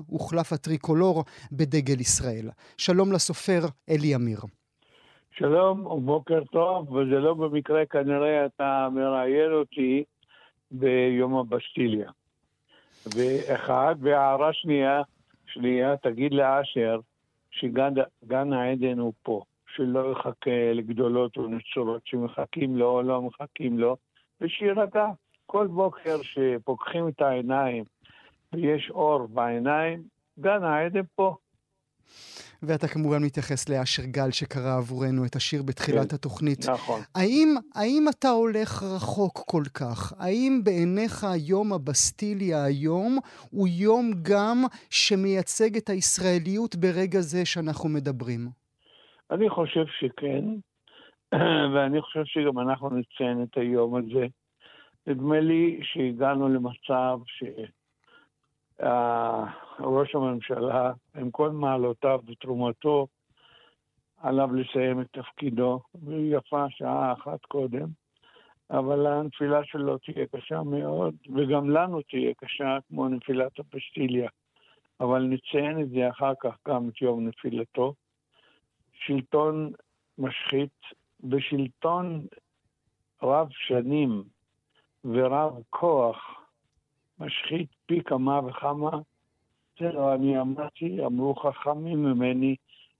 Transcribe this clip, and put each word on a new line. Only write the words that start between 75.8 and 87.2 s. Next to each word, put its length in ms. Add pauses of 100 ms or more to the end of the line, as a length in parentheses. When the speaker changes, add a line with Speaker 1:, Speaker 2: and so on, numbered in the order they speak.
Speaker 2:
את 100
זה 200
אחר 300
כך, 160 (120)
גם 200
את 140
יום 260
נפילתו. 640 (1120)
שלטון 640 (460)
משחית, 600 (400)
בשלטון 1080 (960)
רב 280
שנים 720 (840)
ורב 480 (180)
כוח, 480 (1000)
משחית 500 (180)